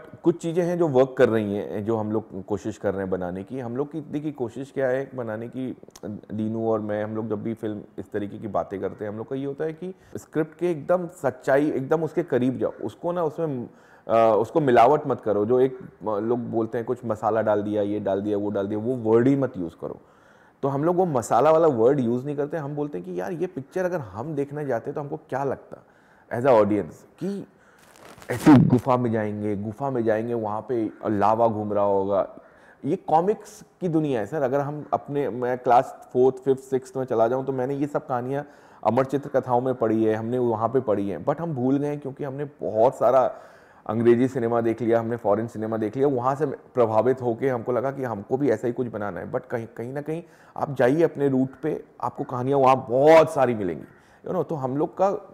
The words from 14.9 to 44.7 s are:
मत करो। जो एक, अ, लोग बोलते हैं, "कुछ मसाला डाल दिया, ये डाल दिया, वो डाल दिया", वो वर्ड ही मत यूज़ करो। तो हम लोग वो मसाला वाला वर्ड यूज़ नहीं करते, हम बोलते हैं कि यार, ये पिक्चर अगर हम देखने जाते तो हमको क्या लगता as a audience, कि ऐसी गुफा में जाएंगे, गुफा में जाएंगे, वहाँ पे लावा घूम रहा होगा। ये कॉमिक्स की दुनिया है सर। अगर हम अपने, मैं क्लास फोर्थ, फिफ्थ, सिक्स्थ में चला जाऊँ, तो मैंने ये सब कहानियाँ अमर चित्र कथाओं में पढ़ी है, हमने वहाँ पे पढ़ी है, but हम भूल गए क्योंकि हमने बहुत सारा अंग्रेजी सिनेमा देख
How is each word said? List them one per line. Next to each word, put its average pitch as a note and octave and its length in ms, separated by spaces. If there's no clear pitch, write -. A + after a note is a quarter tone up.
मत B2 140
करो। G#2 260
जो B2+ 140
एक, C3 180
अ, G#2 100
लोग A2+ 320
बोलते A2+ 280
हैं, A2+ 60
"कुछ B2 200
मसाला A2 380
डाल G#2+ 200
दिया, G#2 200
ये G#2+ 180
डाल G2 220
दिया, G#2 160
वो G#2 120
डाल G2+ 160
दिया", G#2+ 140
वो B2 160
वर्ड A#2 320
ही C#3 80
मत C3+ 200
यूज़ E2 240
करो। C2+ 200
तो C3+ 60
हम C#3 160
लोग F3 120
वो F#3 100
मसाला C3 440
वाला D#3+ 160
वर्ड C3 340
यूज़ B2 260
नहीं C#3+ 100
करते, D3 200
हम D3 200
बोलते D3 220
हैं F3 80
कि F3+ 140
यार, F#3 120
ये E3+ 140
पिक्चर F#3 380
अगर F3 160
हम A#2 340
देखने C#3+ 320
जाते C3 260
तो D3 80
हमको C#3+ 160
क्या C3+ 280
लगता - 320
as A#2+ 80
a C#3 40
audience, G#2 460
कि F#3+ 280
ऐसी - 240
गुफा B2+ 420
में B2 160
जाएंगे, G#2+ 440
गुफा A2 340
में A#2+ 140
जाएंगे, A2+ 300
वहाँ G#2+ 340
पे A#2 220
लावा A2 420
घूम G#2 240
रहा G2+ 120
होगा। G2 440
ये D3+ 120
कॉमिक्स F3+ 680
की F3+ 80
दुनिया D3+ 320
है G2 60
सर। D3 160
अगर C3+ 180
हम D3 320
अपने, C#3+ 360
मैं B2 300
क्लास B2+ 540
फोर्थ, B2+ 240
फिफ्थ, C3 260
सिक्स्थ C3 340
में C3 80
चला A#2 240
जाऊँ, C3 160
तो C3+ 80
मैंने C3 220
ये C#3+ 120
सब C#3+ 200
कहानियाँ C3+ 400
अमर A#2+ 180
चित्र C#3 240
कथाओं B2 320
में C3 140
पढ़ी A2+ 300
है, A2 100
हमने A2+ 240
वहाँ A2+ 300
पे B2+ 120
पढ़ी G2+ 280
है, F2 160
but D3 160
हम E3 140
भूल C3 220
गए D3 200
क्योंकि C#3+ 280
हमने C#3 200
बहुत A2+ 500
सारा B2 460
अंग्रेजी A#2 420
सिनेमा A#2 320
देख A#2 220